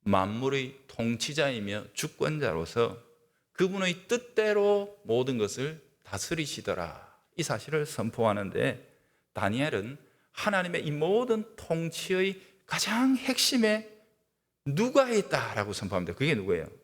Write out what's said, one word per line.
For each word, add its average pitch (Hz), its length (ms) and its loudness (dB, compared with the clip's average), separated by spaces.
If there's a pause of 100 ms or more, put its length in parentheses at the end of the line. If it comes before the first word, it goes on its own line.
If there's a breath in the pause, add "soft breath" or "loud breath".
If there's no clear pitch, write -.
만물의 120 880 0
통치자이며 117 1040 -2
주권자로서 117 1080 -2 (500)
그분의 185 560 -2
뜻대로 208 960 2
모든 127 320 2
것을 127 460 -2 (200)
다스리시더라, 98 1040 -6 (300)
이 170 60 -4
사실을 147 420 -2
선포하는데, 110 1120 -2 (360 soft breath)
다니엘은 117 640 -2 (340 soft breath)
하나님의 180 540 -2
이 151 40 -2
모든 214 540 2 (120)
통치의 185 840 -2 (240 loud breath)
가장 240 520 2
핵심에 220 800 2 (680)
누가 247 460 4
있다라고 120 600 0
선포합니다. 90 420 -2
그게 147 200 0
누구예요? 92 320 0 (180)